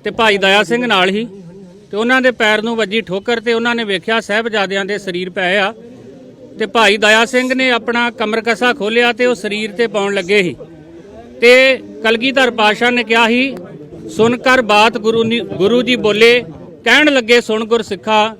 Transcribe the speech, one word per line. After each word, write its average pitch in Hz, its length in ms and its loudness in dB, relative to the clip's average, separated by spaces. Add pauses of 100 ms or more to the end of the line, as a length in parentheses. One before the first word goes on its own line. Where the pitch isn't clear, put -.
ਤੇ 208 60 -4
ਭਾਈ 208 280 2
ਦਇਆ 196 240 4
ਸਿੰਘ 240 240 -2
ਨਾਲ 190 240 2
ਹੀ, 214 180 -4 (640)
ਤੇ 196 60 -8
ਉਹਨਾਂ 247 240 2
ਦੇ 254 100 2
ਪੈਰ 214 320 0
ਨੂੰ 233 140 -4
ਵੱਜੀ 214 240 -2
ਠੋਕਰ 202 400 -4
ਤੇ 233 120 -4
ਉਹਨਾਂ 233 220 -2
ਨੇ 233 100 -4
ਵੇਖਿਆ 202 360 -2
ਸਾਹਿਬਜ਼ਾਦਿਆਂ 202 640 -4
ਦੇ 196 140 -6
ਸਰੀਰ 185 320 -8
ਪਏ 185 260 -2
ਆ, 208 180 0 (840)
ਤੇ 214 80 -4
ਭਾਈ 214 300 2
ਦਇਆ 220 280 4
ਸਿੰਘ 254 300 -2
ਨੇ 254 160 0
ਆਪਣਾ 240 400 -2
ਕਮਰ 220 360 -4
ਕਸਾ 233 260 0
ਖੋਲ੍ਹਿਆ 233 400 0
ਤੇ 247 140 0
ਉਹ 247 80 2
ਸਰੀਰ 214 360 -6
ਤੇ 233 160 -2
ਪਾਉਣ 202 280 -2
ਲੱਗੇ 196 280 0
ਸੀ, 165 140 -4 (840)
ਤੇ 254 400 6 (240)
ਕਲਗੀਧਰ 240 460 0
ਪਾਤਸ਼ਾਹ 220 400 0
ਨੇ 240 140 -2
ਕਿਹਾ 226 240 2
ਸੀ, 254 280 0 (600)
"ਸੁਣ 233 200 2
ਕਰ 254 260 2
ਬਾਤ 214 360 2
ਗੁਰੂ 226 260 0
ਨੀ-, 226 160 -2
ਗੁਰੂ 202 420 0
ਜੀ 240 140 0
ਬੋਲੇ, 226 480 2 (400)
ਕਹਿਣ 277 300 4
ਲੱਗੇ 240 260 2
ਸੁਣ 220 240 -4
ਗੁਰ 226 180 -2
ਸਿੱਖਾ 214 580 -2